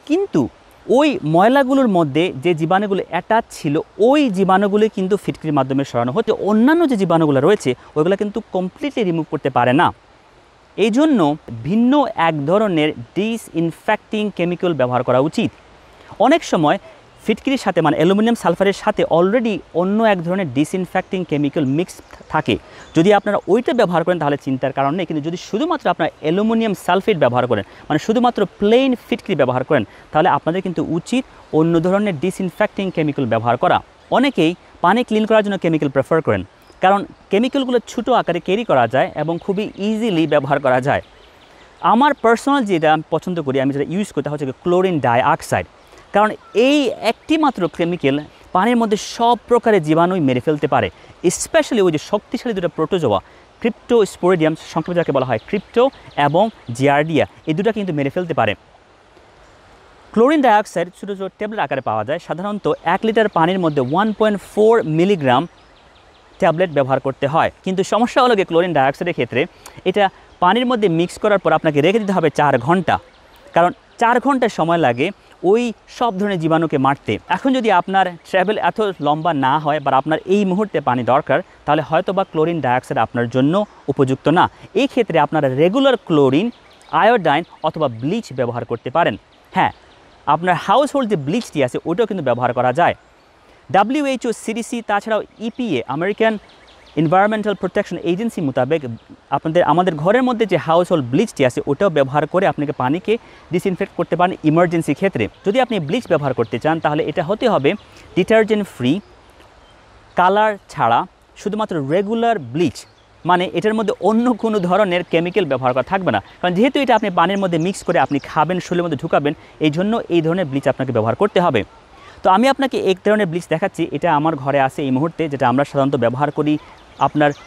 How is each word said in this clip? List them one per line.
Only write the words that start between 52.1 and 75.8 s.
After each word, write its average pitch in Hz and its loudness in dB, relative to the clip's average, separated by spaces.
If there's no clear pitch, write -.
দুটো 180 -4
প্রোটোজোয়া, 156 0
cryptosporidium 185 0
সংক্ষেপে 170 -4
যাকে 165 -2
বলা 131 0
হয় 123 -2
ক্রিপ্টো, 240 -2
এবং 160 2
giardia, 143 2
এই 160 0
দুটো 185 0
কিন্তু 196 -4
মেরে 139 -2
ফেলতে 170 -4
পারে। 113 0
ক্লোরিন 277 4
ডাইঅক্সাইড 208 2
ছোটো 202 -10
ছোটো 190 -8
ট্যাবলেট 208 -8
আকারে 135 -2
পাওয়া 110 -2
যায়। 143 -4
সাধারণত 180 -4
এক 175 0
লিটার 220 2
পানির 180 0
মধ্যে 156 0
ওয়ান 175 0
পয়েন্ট 208 0
ফোর 220 2
মিলিগ্রাম 156 2
ট্যাবলেট 175 2
ব্যবহার 135 0
করতে 139 -4
হয়। 139 0
কিন্তু 185 -2
সমস্যা 226 0
হলো 247 4
গিয়ে 190 0
ক্লোরিন 175 0
ডাইঅক্সাইডের 143 0
ক্ষেত্রে 127 -2
এটা 190 2
পানির 214 2
মধ্যে 226 0
মিক্স 170 -2
করার 208 2
পর 165 0
আপনাকে 156 0
রেখে 190 2
দিতে 202 -2
হবে 165 2
চার 143 2
ঘন্টা, 139 0
কারণ 170 2
চার 233 2
ঘন্টা 254 0
সময় 170 0
লাগে 139 2
ওই 220 2